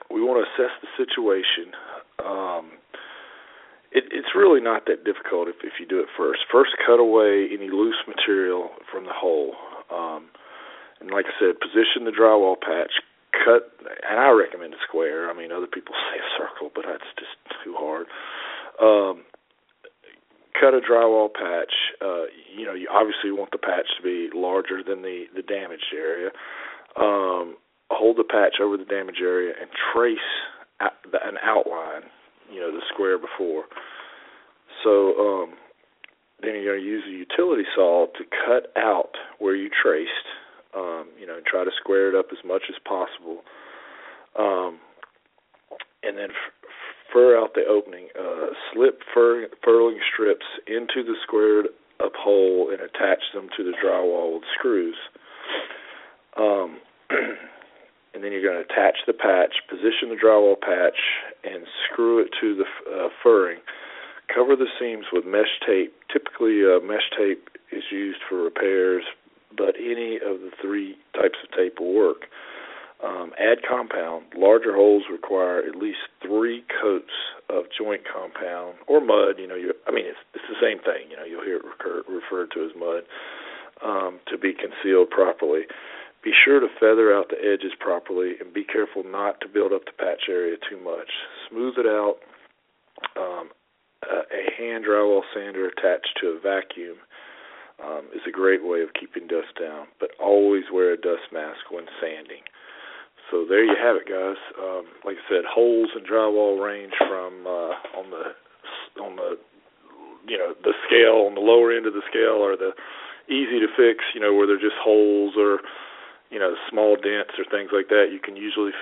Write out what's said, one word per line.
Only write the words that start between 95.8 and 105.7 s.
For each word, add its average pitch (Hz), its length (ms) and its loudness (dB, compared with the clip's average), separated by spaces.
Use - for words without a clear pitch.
to 82 160 -4
a - 20 -14
vacuum, 92 580 -6
um, 76 220 -8
is - 140 -12
a - 20 -6
great 95 320 2
way 85 200 0
of 78 100 -6
keeping - 360 -12
dust 82 300 -6
down, 78 280 -10
but 78 120 -6
always 101 500 4
wear 92 220 4
a 85 80 -4
dust 85 320 -4
mask 78 400 -12
when 85 140 -12
sanding. 78 420 -12
So 85 180 -2
there 104 160 6
you 110 160 2
have 117 160 4
it, - 80 -4
guys. 95 320 -6
Um, 92 320 -8
like 98 100 -8
I - 80 -18
said, 90 240 0
holes 117 480 4